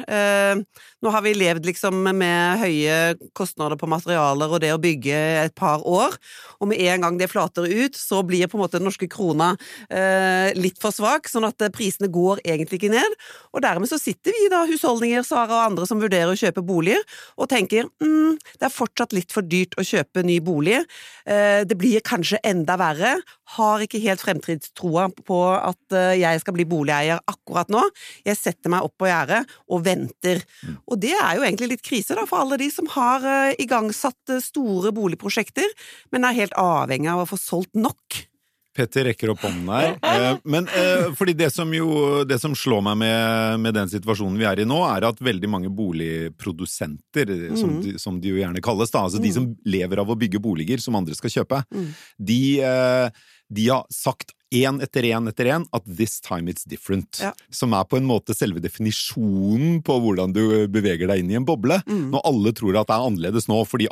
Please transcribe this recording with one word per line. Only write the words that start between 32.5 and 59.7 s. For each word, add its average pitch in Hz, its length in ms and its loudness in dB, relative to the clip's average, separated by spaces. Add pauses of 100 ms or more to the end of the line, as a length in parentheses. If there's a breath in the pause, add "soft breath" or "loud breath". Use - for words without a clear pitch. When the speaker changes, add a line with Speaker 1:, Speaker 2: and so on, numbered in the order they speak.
Speaker 1:
de 277 140 -2
som 339 180 -6
har, 254 320 0
eh, 269 400 2
igangsatt, 233 560 -2 (140)
eh, 254 100 -2
store 208 500 -2
boligprosjekter, 208 800 -2 (440 loud breath)
men 254 120 2
er 247 80 4
helt 214 240 0
avhengig 147 560 2
av 175 140 -2
å - 20 -8
få 196 100 -6
solgt - 360 -4
nok. - 500 -4 (500)
Speaker 2:
Petter 131 300 0
rekker 117 280 -2
opp 90 80 -8
hånden 90 280 -4
her. 151 340 0
Speaker 3:
Ja. 131 300 2
Speaker 2:
Eh, 139 120 -4
men, 156 240 0
eh, 180 440 2
fordi 180 240 0
det 156 160 2
som 165 220 -4
jo, 147 500 2
det 131 160 0
som 151 140 -2
slår 120 280 2
meg 104 140 2
med, 113 640 0
med 113 140 0
den 101 140 0
situasjonen 101 500 -2
vi 110 80 2
er 98 140 2
i 107 40 2
nå, 139 160 0 (160)
er 95 80 0
at 113 160 0
veldig 104 300 -2
mange 92 180 -2 (720)
boligprodusenter, 87 840 -6 (220)
eh, 220 60 -4
som 208 140 0
Speaker 1:
Mm. 156 120 -4
Speaker 2:
de, 101 160 -8
som 90 220 -6
de 92 80 -4
jo 95 80 0
gjerne 90 260 -2
kalles 107 280 -2
da, 120 140 0
altså 92 160 -2
de - 80 2
Speaker 1:
Mm. 190 60 0
Speaker 2:
som 123 220 -2 (100)
lever 98 320 0
av 101 100 0
å 117 100 0
bygge 104 220 0
boliger 101 400 -2
som 120 160 -4
andre 80 180 -2
skal - 160 -6
kjøpe, 127 340 0 (100)
Speaker 1:
Mm. 170 200 -6 (280 loud breath)
Speaker 2:
de, 135 380 2
eh, 127 500 2 (420 soft breath)
de 110 160 0
har 131 220 2
sagt - 420 -6 (180)
en 135 300 2
etter 131 240 -2 (100)
en 117 140 -2
etter 120 180 -2
en 156 280 0
at 110 120 -4
«this 101 340 -2
time 85 280 -6
it's - 160 -8
different», - 560 -6
Speaker 1:
Ja. - 120 -4 (180)
Speaker 2:
som 120 240 0
er 95 100 2
på 127 140 0
en 135 80 0
måte 113 280 0
selve 92 260 -2
definisjonen 110 1200 0